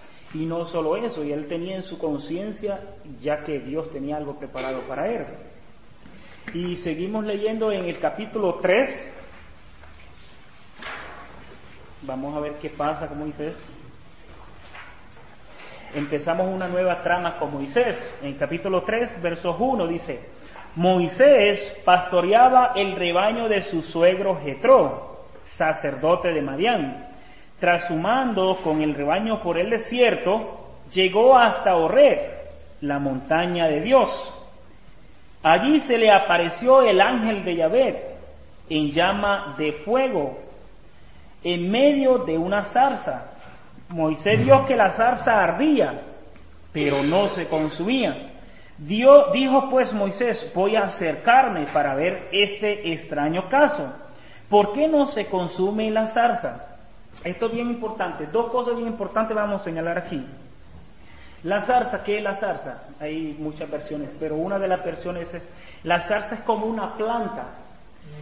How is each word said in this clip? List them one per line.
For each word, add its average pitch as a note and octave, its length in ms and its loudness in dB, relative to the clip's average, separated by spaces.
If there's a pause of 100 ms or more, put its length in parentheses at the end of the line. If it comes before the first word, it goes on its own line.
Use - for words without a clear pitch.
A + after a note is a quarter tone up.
(340)
y D#3+ 120 -4
no E3 180 -4
solo E3 320 -2
eso, A3 260 -6
y D3 80 -6
él D3 160 -6
tenía F3 300 -6
en F#3 80 -10
su E3 140 -12
conciencia F3 800 -6 (400)
ya D3 240 -4
que D3 160 -6
Dios D3+ 320 -8
tenía C#3+ 240 -8
algo C#3+ 200 -10
preparado C3 460 -8
para C3+ 260 -6
él. A3+ 180 -6 (1300)
Y F3 220 -6
seguimos F#3+ 480 -6
leyendo G#3+ 460 -2
en F#3+ 140 -2
el E3+ 160 -8
capítulo G3 600 -2
tres. G#3+ 480 0 (3000)
Vamos C#3 340 -8
a D3 40 -4
ver D3 140 -6
qué D#3 140 -12
pasa D3+ 380 -4
con D3 140 -12
Moisés. D3+ 340 -8 (2500)
Empezamos D3 540 -4
una F#3 180 -6
nueva F3+ 360 -2
trama F3 360 -2
con D3 140 -6
Moisés. C#3+ 600 -2 (100)
En C#3 120 -10
capítulo F3 480 -2
tres, A3 380 -4
versos E3+ 380 -4
uno, A3+ 280 0
dice: E3 340 -6 (540)
Moisés G3+ 1000 6 (100)
pastoreaba G3+ 880 6
el G3 220 0
rebaño G3 540 0
de G3 120 0
su E3 200 -4
suegro F#3 600 2
Jetro, D3+ 840 4 (200)
sacerdote D#3 840 0
de D3+ 80 0
Madián. C#3+ 680 -2 (520)
Tras F3 260 2
su E3+ 80 -4
mando F#3+ 720 0
con D#3 160 0
el D3+ 140 0
rebaño F#3 460 0
por E3+ 160 -4
el G3 140 0
desierto, A3+ 1080 0 (120)
llegó G#3 460 6
hasta G3 380 4
Horeb, A#3+ 420 6 (640)
la C#3+ 180 -4
montaña D#3+ 680 0
de D3+ 140 0
Dios. A#3+ 520 2 (1080)
Allí G3+ 340 6
se A#3 200 0
le A3 120 6
apareció G3 720 6
el G3+ 180 6
ángel A3 440 2
de F3+ 100 -2
Yahvé F#3 500 2 (640)
en D3+ 220 0
llama F#3 680 0
de D3+ 140 -2
fuego, A3 680 -2 (1040)
en F3 260 -2
medio C4 480 4
de D#3+ 200 -2
una G3 260 -2
zarza. A3+ 640 0 (600)
Moisés E3+ 520 0
vio C4+ 240 8
que C4+ 80 2
la G3+ 160 4
zarza A3+ 540 2
ardía, F#3 560 2 (720)
pero C#3+ 320 0
no F#3+ 240 2
se F3 180 -6
consumía. E3 840 -2 (460)
Dios, B3+ 540 8
dijo C4 380 2
pues B3 220 2
Moisés: G#3 600 -2
"Voy G3+ 220 0
a G3+ 120 2
acercarme F#3 800 2
para C#3+ 280 0
ver F3+ 380 -2
este G3+ 600 -2
extraño D#3 560 -4
caso. B3 440 2 (560)
¿Por G#3 240 4
qué D4+ 160 0
no D4 180 4
se G#3 200 -6
consume G3+ 640 -2
la A3 160 0
zarza?". - 600 -2 (540)
Esto F#3 220 -4
es A3 60 -4
bien A#3+ 160 -4
importante, F#3 580 -6
dos A#3 240 -2
cosas A#3+ 240 -2
bien A#3 140 -6
importantes A3 480 -4
vamos G#3 240 -2
a - 40 -14
señalar E3 340 -4
aquí. D3 260 -8 (1200)
La G3 160 -2
zarza, A#3+ 420 0
¿qué G#3 140 -2
es G#3+ 60 -6
la G3 140 -4
zarza? D#3+ 480 -6 (140)
Hay D#3 400 -8
muchas D3+ 320 -8
versiones, D3 380 -8 (100)
pero D#3 160 -6
una F#3+ 240 -2
de F#3+ 80 -2
las F#3 160 0
versiones F3 520 -8
es, - 160 -14 (340)
la E3+ 160 2
zarza G#3 360 -4
es - 40 -14
como G#3+ 240 -2
una A3 320 -6
planta. G#3+ 520 -4 (720)